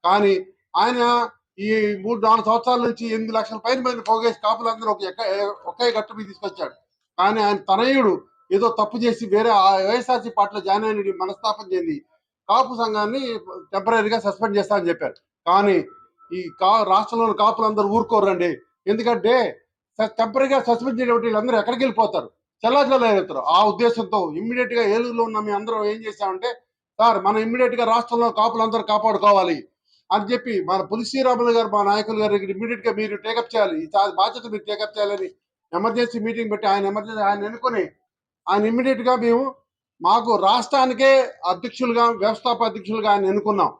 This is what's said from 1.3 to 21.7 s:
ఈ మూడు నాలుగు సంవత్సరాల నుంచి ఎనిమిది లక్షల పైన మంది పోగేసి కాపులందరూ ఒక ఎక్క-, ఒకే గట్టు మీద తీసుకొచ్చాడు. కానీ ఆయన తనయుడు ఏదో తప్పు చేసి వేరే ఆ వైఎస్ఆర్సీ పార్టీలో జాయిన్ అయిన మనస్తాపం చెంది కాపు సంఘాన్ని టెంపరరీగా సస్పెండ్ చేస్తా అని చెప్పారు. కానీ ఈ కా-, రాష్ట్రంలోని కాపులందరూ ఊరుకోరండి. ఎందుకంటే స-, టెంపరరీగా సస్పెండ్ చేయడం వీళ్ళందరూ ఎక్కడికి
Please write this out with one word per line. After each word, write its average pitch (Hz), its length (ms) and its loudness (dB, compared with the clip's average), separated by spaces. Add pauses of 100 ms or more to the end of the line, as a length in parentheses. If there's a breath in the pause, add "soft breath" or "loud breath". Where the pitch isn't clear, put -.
ఈ 214 420 0
మూడు 226 220 -2
నాలుగు 220 180 4
సంవత్సరాల 233 440 0
నుంచి 233 180 -6
ఎనిమిది 220 260 -4
లక్షల 220 240 -4
పైన 262 240 -2
మంది 247 220 -4
పోగేసి 226 420 0
కాపులందరూ 226 460 -2
ఒక 196 120 -2
ఎక్క-, 202 520 -4 (160)
ఒకే 240 160 -2 (120)
గట్టు 214 160 -6
మీద 214 120 -12
తీసుకొచ్చాడు. 185 480 -10 (440)
కానీ 208 240 2
ఆయన 202 140 2
తనయుడు 220 680 2 (280)
ఏదో 208 280 2
తప్పు 214 160 -2
చేసి 226 300 -2
వేరే 214 240 2
ఆ 196 260 6
వైఎస్ఆర్సీ 233 540 0
పార్టీలో 208 300 -2
జాయిన్ 202 240 0
అయిన 202 320 -2
మనస్తాపం 202 560 -6
చెంది 165 260 -4 (500)
కాపు 247 260 2
సంఘాన్ని 220 460 -4 (520)
టెంపరరీగా 214 480 0
సస్పెండ్ 202 380 -2
చేస్తా 202 180 0
అని 175 120 0
చెప్పారు. 156 280 -4 (300)
కానీ 196 300 4 (600)
ఈ 180 140 -10 (100)
కా-, 208 240 4
రాష్ట్రంలోని 214 500 2
కాపులందరూ 214 540 2
ఊరుకోరండి. 202 640 2 (360)
ఎందుకంటే 220 760 0 (380)
స-, 220 200 -2
టెంపరరీగా 262 420 2
సస్పెండ్ 240 400 -2
చేయడం 240 200 2
వీళ్ళందరూ 226 380 0
ఎక్కడికి 233 260 -2